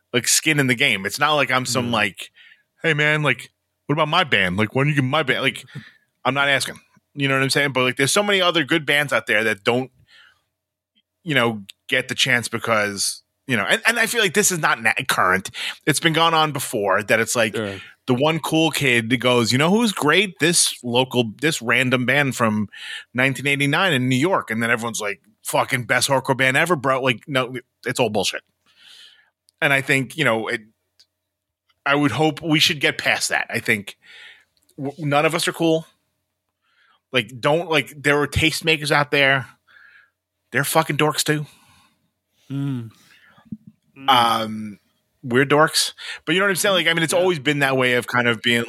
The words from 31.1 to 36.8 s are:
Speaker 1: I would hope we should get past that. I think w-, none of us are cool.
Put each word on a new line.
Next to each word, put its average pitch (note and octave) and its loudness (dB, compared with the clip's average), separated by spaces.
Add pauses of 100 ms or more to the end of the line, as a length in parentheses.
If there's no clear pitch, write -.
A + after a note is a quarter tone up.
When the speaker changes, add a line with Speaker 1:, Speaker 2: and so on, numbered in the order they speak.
Speaker 1:
I C#3 2
would D3 2
hope D#3 0
we D#3+ 0
should D3 0
get D#3 2
past - -2
that. - -2
I A2+ -4
think G#2+ -2 (800)
w-, C#3 -8
none C#3+ 4
of D#3 0
us E3+ -2
are E3+ -2
cool. E3 0 (1200)